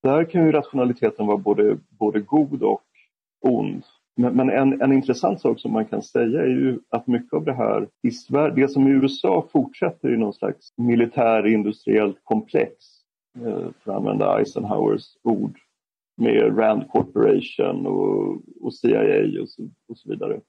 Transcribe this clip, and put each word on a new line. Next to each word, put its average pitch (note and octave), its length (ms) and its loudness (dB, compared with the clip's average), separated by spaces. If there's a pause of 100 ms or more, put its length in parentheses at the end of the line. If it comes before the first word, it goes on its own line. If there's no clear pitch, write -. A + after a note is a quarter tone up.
Där D3+ 160 2
kan E3 220 2
ju D#3 60 6
rationaliteten B2 760 0
vara G#2 100 2
både, G#2 400 2 (120)
både G#2+ 300 -2
god C#3+ 440 -2
och - 200 -2 (580)
ond. G#2 420 0 (320)
Men, A#2+ 200 0
men C3 140 2
en, C3+ 320 2
en C3+ 120 2
intressant C3+ 480 0
sak A#2+ 180 0
som A2 140 -6
man A2 120 -2
kan G#2+ 160 -6
säga A#2+ 400 -2
är C3 60 0
ju C3 320 0 (100)
att - 180 -6
mycket B2 260 -2
av D#3 120 -2
det C#3+ 80 -2
här G#2+ 340 -2 (200)
i A2+ 40 0
Sver-, C#3+ 440 -2
det C3+ 120 4
som C3+ 200 2
i C3+ 40 4
U C3+ 140 4
S - 200 -4
A F3 260 2
fortsätter C#3 600 -2
i A2+ 40 0
någon G#2 160 -2
slags - 440 -8
militärindustriellt A2 1500 2
komplex, D3+ 520 -2 (600)
eh, G#2+ 340 -8 (100)
för G2+ 120 -10
att G2 60 -4
använda G2+ 420 0
Eisenhowers - 840 -2
ord, A2 360 -2 (580)
med A2+ 400 2
Rand G#2+ 320 0
Corporation - 960 0
och, G1+ 560 -2 (200)
och - 140 -8
C - 120 -4
I A2+ 60 4
A G#2+ 40 2 (440)
och - 80 -10
så, - 140 -18 (240)
och A2+ 100 -16
så - 120 -20
vidare. G#2+ 400 -8